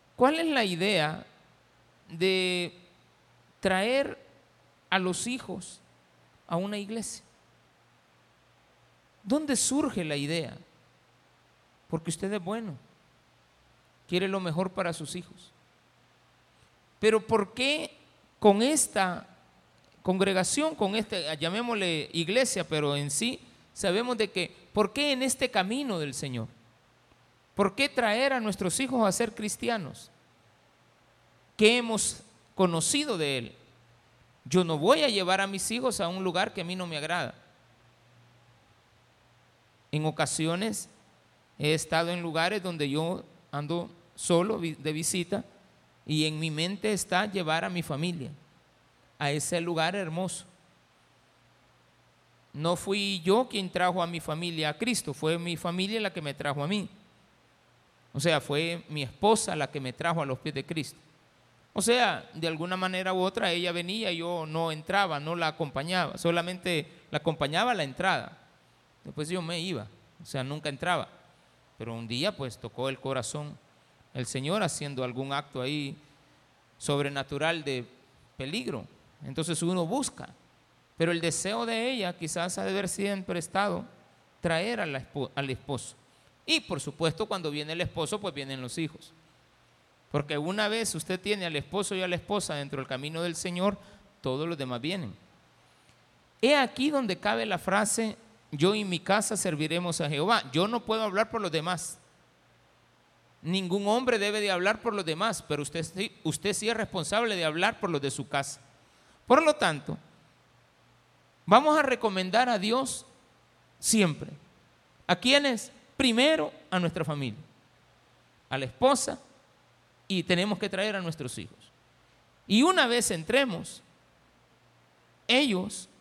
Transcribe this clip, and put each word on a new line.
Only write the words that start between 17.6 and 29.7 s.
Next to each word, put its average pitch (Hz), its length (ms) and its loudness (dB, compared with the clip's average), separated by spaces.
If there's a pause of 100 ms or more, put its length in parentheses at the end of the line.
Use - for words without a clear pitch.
con 208 220 8
esta 208 640 0 (720)
congregación, 190 760 2
con 202 200 0
este, 208 300 -2 (120)
llamémosle 185 760 -2
iglesia, 185 560 0
pero 147 280 0
en 143 140 -2
sí 233 300 -2 (340)
sabemos 220 440 0
de 202 120 0
que, - 240 -4 (200)
¿por 208 180 4
qué 285 220 2
en 254 100 0
este 262 260 0
camino 220 500 0
del 147 140 -4
Señor? 123 340 -6 (1080)
¿Por 196 200 2
qué 269 120 4
traer 247 460 2
a 254 60 2
nuestros 202 400 -2
hijos 247 280 2
a 190 40 4
ser 214 220 0
cristianos? 214 760 -4 (1500)